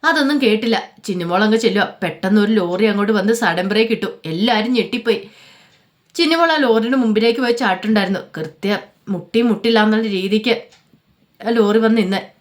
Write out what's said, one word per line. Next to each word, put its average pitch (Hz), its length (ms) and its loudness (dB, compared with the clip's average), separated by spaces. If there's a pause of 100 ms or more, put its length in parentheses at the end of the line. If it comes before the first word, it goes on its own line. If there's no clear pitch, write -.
അതൊന്നും 294 380 0
കേട്ടില്ല. 220 480 0 (140)
ചിന്നുമോൾ 180 400 -2
അങ്ങ് 214 140 2
ചെല്ലുക. 202 360 0 (100)
പെട്ടെന്ന് 190 380 0
ഒരു 208 100 2
ലോറി 185 340 0
അങ്ങോട്ട് 202 260 0
വന്ന് 208 220 2
സഡൻ 185 340 -2
ബ്രേക്ക് 220 240 0
ഇട്ടു. 202 140 -4 (200)
എല്ലാവരും 214 480 -2
ഞെട്ടിപ്പോയി. 233 560 -2 (880)
ചിന്നുമോൾ 330 360 2
ആ 311 40 2
ലോറിയുടെ 240 420 2
മുമ്പിലേക്ക് 226 420 2
പോയി 240 140 0
ചാട്ടുണ്ടായിരുന്നു. 202 640 0 (180)
കൃത്യം 185 420 -6 (300)
മുട്ടി 202 320 -2
മുട്ടില്ല 226 420 2
എന്നുള്ള 214 240 2
രീതിക്ക് 208 540 -2 (840)
ആ 220 40 -4
ലോറി 220 280 2
വന്ന് 226 240 2
നിന്ന് 185 400 -4